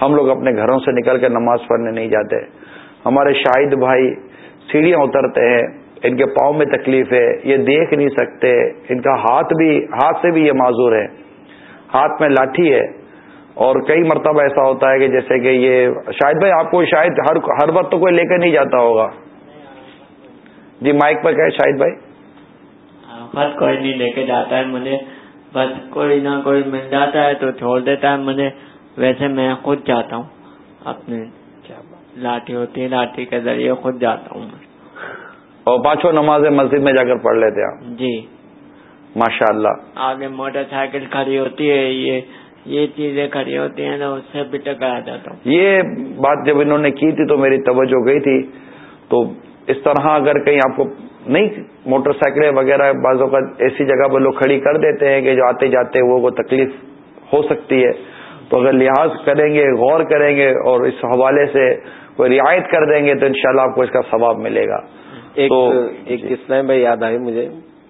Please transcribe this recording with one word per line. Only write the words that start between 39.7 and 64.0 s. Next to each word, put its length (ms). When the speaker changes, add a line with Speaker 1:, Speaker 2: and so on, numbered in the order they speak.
Speaker 2:
آگے 340
موٹر 420
سائیکل 400
کھڑی 280
ہوتی 320
ہے، 220
یہ، 280
یہ 200
چیزیں 320
کھڑی 300
ہوتی 260
ہیں 140
تو 160
اس 80
سے 180
بھی 80
ٹکرا 420
جاتا 300
ہوں۔ 140
Speaker 1:
یہ 380
بات 300
جب 140
انہوں 180
نے 120
کی 220
تھی 140
تو 100
میری 260
توجہ 440
گئی 140
تھی، 300
تو 160
اس 180
طرح 220
اگر 380
کہیں 140
آپ 60
کو 80
نہیں، 220
موٹر 260
سائیکلیں 380
وغیرہ 420
بعض 280
اوقات 220
ایسی 260
جگہ 240
پر 120
لوگ 120
کھڑی 280
کر 160
دیتے 320
ہیں 140
کہ 120
جو 140
آتے 200
جاتے 340
وہ 180
کو 100
تکلیف 380
ہو 100
سکتی 420
ہے، 80
تو 120
اگر 120
لحاظ 380
کریں 300
گے، 180
غور 280
کریں 360
گے 140
اور 300
اس 240
حوالے 420
سے 300
کوئی 220
رعایت 320
کر 140
دیں 220
گے 80
تو 120
انشاءاللہ 340
آپ 140
کو 80
اس 80
کا 100